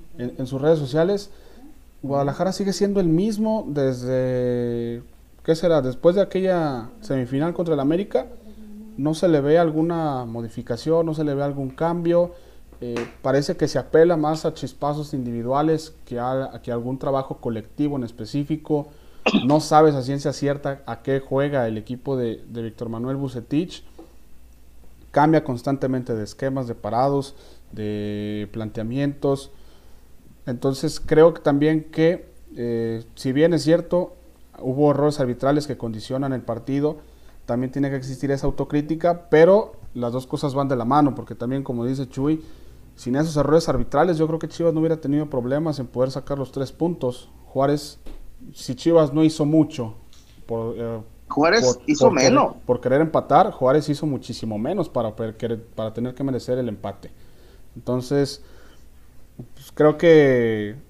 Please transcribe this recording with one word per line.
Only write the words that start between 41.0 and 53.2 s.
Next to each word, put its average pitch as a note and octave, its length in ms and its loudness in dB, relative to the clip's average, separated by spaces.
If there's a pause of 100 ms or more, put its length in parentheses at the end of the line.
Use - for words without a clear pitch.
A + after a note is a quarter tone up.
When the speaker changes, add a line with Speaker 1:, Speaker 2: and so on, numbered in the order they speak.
Speaker 1:
porque A2+ 200 -12
también, C3 280 -4
como A#2+ 220 -4
dice C3+ 240 -4
Chuy, D#3 340 -2 (520)
sin B2+ 220 -4
esos D#3 200 -2
errores D3+ 320 4
arbitrales, D3+ 500 2
yo D#3 80 2
creo D#3+ 120 -2
que D#3+ 100 -6
Chivas E3+ 240 0
no D#3 80 0
hubiera D#3+ 180 2
tenido D3 320 0
problemas C#3 480 -2
en B2 80 -6
poder B2+ 240 0
sacar C#3 280 -6
los C3 140 -8
tres C3+ 200 -6
puntos. D#3+ 560 -4 (180)
Juárez, C#3+ 520 0 (560)
si - 200 -8
Chivas D#3+ 380 6
no D#3 120 4
hizo D#3 200 2
mucho D3 500 2 (520)
por, A2+ 320 -4
eh, A#2 220 -6 (280)
Speaker 2:
Juárez F3 360 4
Speaker 1:
por, - 260 2
Speaker 2:
hizo - 180 4
Speaker 1:
por - 80 4
querer, A#3 160 6
Speaker 2:
menos. C#4 220 2 (100)
Speaker 1:
por B2 160 0
querer C3 200 2
empatar, D#3 500 4